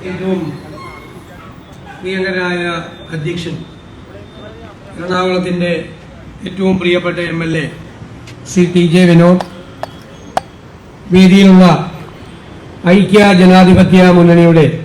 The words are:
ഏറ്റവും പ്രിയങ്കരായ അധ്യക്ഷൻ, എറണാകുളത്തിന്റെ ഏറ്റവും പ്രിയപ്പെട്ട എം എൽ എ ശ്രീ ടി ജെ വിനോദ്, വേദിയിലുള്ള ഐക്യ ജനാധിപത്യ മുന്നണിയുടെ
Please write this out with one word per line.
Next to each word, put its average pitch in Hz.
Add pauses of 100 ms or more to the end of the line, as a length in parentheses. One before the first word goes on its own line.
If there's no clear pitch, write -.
ഏറ്റവും 185 (1600)
പ്രിയങ്കരായ 185 (500)
അധ്യക്ഷൻ, 165 (1400)
എറണാകുളത്തിന്റെ 180 (800)
ഏറ്റവും 190
പ്രിയപ്പെട്ട 175 (120)
എം 165
എൽ 160 (100)
എ - (880)
ശ്രീ 180 (100)
ടി 175 (100)
ജെ 180
വിനോദ്, 175 (1700)
വേദിയിലുള്ള 190 (1300)
ഐക്യ 202 (160)
ജനാധിപത്യ 185 (140)
മുന്നണിയുടെ 170 (180)